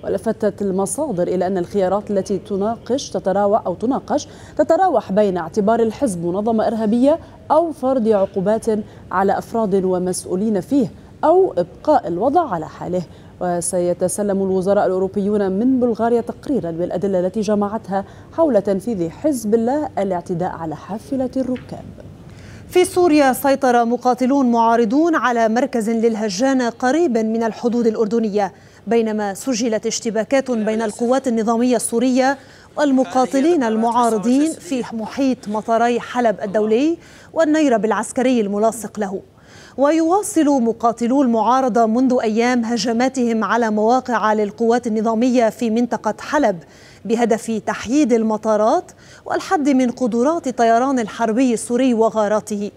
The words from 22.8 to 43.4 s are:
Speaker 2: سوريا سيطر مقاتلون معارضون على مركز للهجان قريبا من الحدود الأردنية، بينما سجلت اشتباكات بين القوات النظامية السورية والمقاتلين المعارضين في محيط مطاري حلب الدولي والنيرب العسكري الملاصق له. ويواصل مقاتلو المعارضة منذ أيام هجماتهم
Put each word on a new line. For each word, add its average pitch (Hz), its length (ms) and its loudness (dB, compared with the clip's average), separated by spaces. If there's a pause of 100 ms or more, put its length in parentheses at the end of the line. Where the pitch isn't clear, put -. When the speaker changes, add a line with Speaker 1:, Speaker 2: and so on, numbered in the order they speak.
Speaker 2:
سوريا 302 480 4
سيطر 254 520 2
مقاتلون 254 680 2
معارضون 233 640 4
على 226 340 4
مركز 226 400 0
للهجان 226 720 0
قريبا 247 600 0
من 220 220 0
الحدود 233 440 0
الأردنية، 214 680 0 (340)
بينما 214 460 0
سجلت 220 520 -2
اشتباكات 226 680 -2
بين 220 300 -2
القوات 240 460 -2
النظامية 233 480 0
السورية 254 640 0 (400)
والمقاتلين 269 840 2
المعارضين 233 880 0
في 262 320 -6 (100)
محيط 226 540 -4
مطاري 226 520 0
حلب 240 440 0
الدولي 220 540 0 (360)
والنيرب 302 520 2
العسكري 233 560 0
الملاصق 208 580 -4
له. 196 220 -6 (560)
ويواصل 320 840 2
مقاتلو 226 600 0
المعارضة 233 640 2
منذ 247 380 2
أيام 233 420 0
هجماتهم 233 800 0